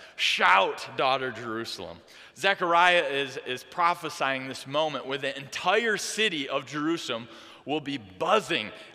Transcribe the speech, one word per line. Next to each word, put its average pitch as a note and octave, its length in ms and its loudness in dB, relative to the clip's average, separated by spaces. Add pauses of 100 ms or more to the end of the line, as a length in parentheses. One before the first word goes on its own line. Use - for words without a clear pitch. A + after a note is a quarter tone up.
(180)
Shout, F#3 680 4 (120)
daughter C3 340 2
Jerusalem." A2 720 -8 (360)
Zechariah F3 680 4
is, C#3 340 -2 (100)
is B2+ 160 -6
prophesying D3 880 -2
this B2+ 180 -12
moment D3 380 -2
where C3+ 120 -4
the C3+ 200 -6
entire G3+ 580 0
city F#3 540 -2
of C#3 160 -2
Jerusalem D3 640 -4 (360)
will D3 140 -2
be C#3 180 -6
buzzing C#3 720 0 (260)